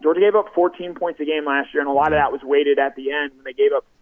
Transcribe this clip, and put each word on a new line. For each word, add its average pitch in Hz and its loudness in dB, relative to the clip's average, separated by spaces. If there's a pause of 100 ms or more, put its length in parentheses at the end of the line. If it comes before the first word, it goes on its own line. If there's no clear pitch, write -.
Georgia 165 2
gave 208 4
up 208 0
fourteen 175 -2
points 175 -6
a 151 -6
game 151 -2
last 139 -2
year, 147 0
and 143 -4
a 139 -2
lot 151 2
of 151 2
that 135 0
was 139 -8
weighted 143 2
at 139 -2
the 135 -6
end 143 -6
when - -20
they 131 -14
gave 139 2
up 135 -2 (160)